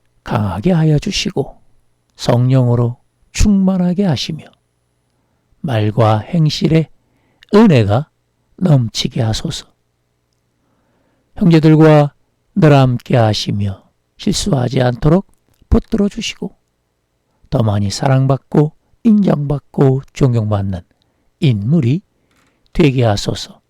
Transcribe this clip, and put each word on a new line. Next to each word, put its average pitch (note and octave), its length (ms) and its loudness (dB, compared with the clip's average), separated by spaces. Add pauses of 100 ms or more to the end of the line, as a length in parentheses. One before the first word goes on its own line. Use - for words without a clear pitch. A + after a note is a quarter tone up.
(240)
강하게 G3 480 -2
하여 D#3+ 260 2
주시고 - 580 -6 (600)
성령으로 A#2+ 800 0 (340)
충만하게 F#3+ 720 0
하시며 D3+ 420 -6 (1120)
말과 A2 580 0
행실에 D#3+ 720 -2 (640)
은혜가 C#3 560 4 (460)
넘치게 C3+ 680 -2
하소서. - 440 -6 (1700)
형제들과 D#3 800 4 (400)
늘 D#3 180 4
함께 C3 440 0
하시며 G#2 680 -2 (320)
실수하지 C3+ 640 -2
않도록 C#3 460 0 (420)
붙들어 A3 400 0
주시고 - 480 -12 (920)
더 C3 120 -2
많이 G2+ 280 -2
사랑받고 C3+ 840 0 (320)
인정받고 D3 1000 0 (120)
존경받는 G#2+ 680 -2 (600)
인물이 C3 600 0 (720)
되게 C3+ 320 2
하소서. - 640 -4